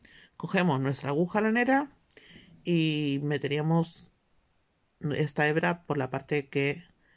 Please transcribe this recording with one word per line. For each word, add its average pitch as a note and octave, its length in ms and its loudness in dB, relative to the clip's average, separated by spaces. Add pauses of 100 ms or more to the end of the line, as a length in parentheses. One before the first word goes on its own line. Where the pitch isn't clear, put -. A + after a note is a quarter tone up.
(380)
cogemos E3+ 420 2
nuestra C3+ 300 -4
aguja F3 320 0
lanera A#3+ 500 2 (720)
y D3+ 600 2
meteríamos D3+ 880 -2 (1040)
esta D3+ 320 0
hebra E3+ 380 0
por D3 120 -2
la B2+ 140 -4
parte C#3 380 -4
que C#3 340 -2 (340)